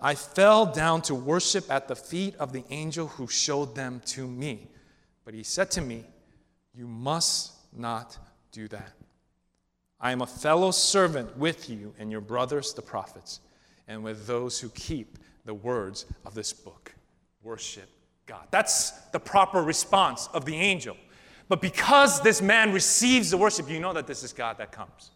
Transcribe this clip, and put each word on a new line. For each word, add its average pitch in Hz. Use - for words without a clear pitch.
I 139
fell 214
down 160
to 143
worship 160
at 135
the 127
feet 196
of 139
the 131
angel 156
who 131
showed 143
them 127
to 131
me. 127
But 110
he 110
said 180
to 180
me, 117
'You 120
must 127
not 117
do 107
that. 101
I 123
am 127
a 123
fellow 170
servant 165
with 156
you 107
and 107
your 107
brothers, 127
the 110
prophets, -
and 110
with 107
those 120
who 117
keep -
the 107
words 101
of 98
this 107
book. -
Worship 107
God.'" 101
That's -
the 165
proper 190
response 160
of 147
the 156
angel. 175
But 185
because 254
this 214
man 214
receives 226
the 185
worship, 185
you 160
know 180
that 151
this 127
is 120
God 113
that 104
comes. -